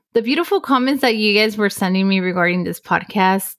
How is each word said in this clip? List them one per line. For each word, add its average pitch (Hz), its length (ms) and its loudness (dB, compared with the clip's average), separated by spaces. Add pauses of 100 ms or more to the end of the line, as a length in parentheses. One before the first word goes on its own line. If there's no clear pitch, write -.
(140)
The 233 80 2
beautiful 330 380 -2
comments 269 420 0
that 226 140 2
you 214 180 2
guys 214 240 2
were 208 120 0
sending 190 380 0
me 190 120 2
regarding 180 440 0
this 170 160 -6
podcast 190 800 0